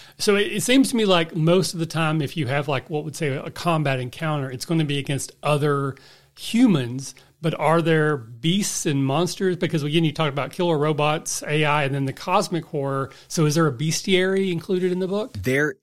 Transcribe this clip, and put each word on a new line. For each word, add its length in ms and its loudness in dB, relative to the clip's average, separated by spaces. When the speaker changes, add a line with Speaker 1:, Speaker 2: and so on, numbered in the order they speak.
Speaker 1:
So 180 2
it, 160 0
it 100 -2
seems 280 4
to 60 0
me 80 2
like 320 2
most 380 2
of 60 -6
the 60 -4
time, 340 0
if 160 -4
you 120 -2
have, 200 -2
like, 220 -2
what 140 -4
would 120 -10
say 120 -2
a 220 -6
combat 500 0
encounter, 500 -4
it's 160 -10
gonna 180 2
be 140 -2
against 340 -4
other 520 0
humans. 760 2
But 200 -2
are 220 4
there 340 2
beasts 680 -2
and 200 2
monsters? 500 0
Because 280 -2
again, 200 0
you 80 2
talked 200 -2
about 180 -4
killer 260 0
robots, 680 0
A 180 0
I, 200 2
and 100 -2
then 120 -2
the 60 -4
cosmic 520 -2
horror. 460 -4
So 180 0
is 80 2
there 140 4
a 40 -2
bestiary 760 0
included 400 -2
in 80 -2
the 80 -2
book? 280 -6
Speaker 2:
There 480 0